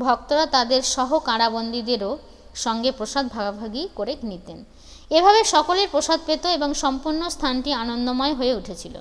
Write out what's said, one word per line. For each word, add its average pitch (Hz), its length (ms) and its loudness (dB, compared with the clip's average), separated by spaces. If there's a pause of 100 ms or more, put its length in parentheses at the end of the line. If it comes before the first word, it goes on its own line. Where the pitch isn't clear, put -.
ভক্তরা 262 460 2
তাদের 254 360 2
সহ 262 360 0
কারাবন্দীদেরও 226 1000 -2 (360)
সঙ্গে 233 380 -2
প্রসাদ 254 360 -4
ভাগাভাগি 220 680 -6
করে 262 280 -4
নিতেন। 180 420 -12 (460)
এভাবে 392 340 8
সকলের 359 440 2
প্রসাদ 311 380 0
পেত 311 200 0
এবং 294 280 0
সম্পূর্ণ 311 540 -2
স্থানটি 269 440 -2
আনন্দময় 247 600 -2
হয়ে 254 200 0
উঠেছিল। 185 460 -10